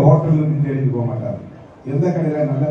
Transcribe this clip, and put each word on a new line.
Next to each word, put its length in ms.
ஹோட்டல் 340
இருக்குன்னு 280
தேடிட்டு 280
போக 160
மாட்டார், 300
எந்த 160
கடையில 420
நல்ல 200